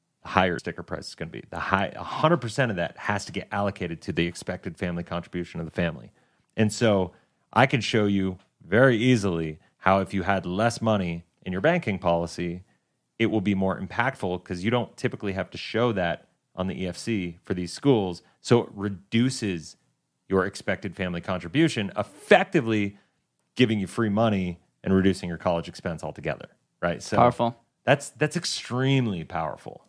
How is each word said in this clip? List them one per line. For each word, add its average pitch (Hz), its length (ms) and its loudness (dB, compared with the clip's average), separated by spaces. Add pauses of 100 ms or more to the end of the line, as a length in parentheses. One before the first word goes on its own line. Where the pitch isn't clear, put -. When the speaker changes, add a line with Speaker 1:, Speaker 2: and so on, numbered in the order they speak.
(220)
Speaker 1:
the - 60 -16
higher 92 300 4
sticker - 240 -8
price - 260 -10
is - 60 -16
gonna 82 160 -10
be. - 200 -14
The 85 80 -8
high, 98 360 0
a - 80 -10
hundred 160 360 2
percent 123 320 -2
of 95 80 -4
that 85 180 -4
has 101 300 -4
to - 60 -12
get - 200 -8
allocated 95 500 -4
to 92 100 -6
the 85 140 0
expected 87 500 -8
family 87 280 -4
contribution 87 560 -8
of 82 60 -8
the 80 60 -12
family. 80 380 -4 (460)
And 107 160 2
so 98 400 2 (400)
I 127 140 6
can 135 140 2
show 104 260 2
you 95 320 0 (280)
very 117 300 6
easily 98 640 2 (200)
how 98 220 4
if 92 140 -4
you 95 80 0
had 92 240 0
less 104 340 0
money 95 440 0 (200)
in 92 80 -6
your 92 80 -4
banking 143 380 0
policy, 85 640 -2 (540)
it 113 80 2
will 104 140 2
be 101 140 2
more 95 260 0
impactful 95 600 -4
'cause 90 220 -8
you 110 60 0
don't 120 260 -2
typically 107 380 -4
have 92 160 -6
to - 80 -14
show 117 340 0
that 87 340 -2 (280)
on 92 120 -4
the 87 160 -6
E 92 60 -4
F 87 80 -8
C 90 480 -4
for 98 100 -4
these 87 180 -6
schools. 101 500 2 (180)
So 120 240 4
it - 100 -14
reduces 101 1040 -2 (520)
your 92 160 2
expected 98 520 -6
family 87 240 -4
contribution, 98 760 0
effectively 113 1040 2 (560)
giving 110 240 4
you 95 80 -2
free 113 220 -2
money 98 500 2 (240)
and 95 120 0
reducing 95 340 4
your 85 100 -6
college 85 300 -2
expense 85 340 -8
altogether, 76 460 -8 (340)
right? 85 200 -2
So - 140 -4
Speaker 2:
Powerful. 120 400 4 (280)
Speaker 1:
that's, 135 260 2
that's 151 260 -4
extremely 127 880 0
powerful. - 640 -8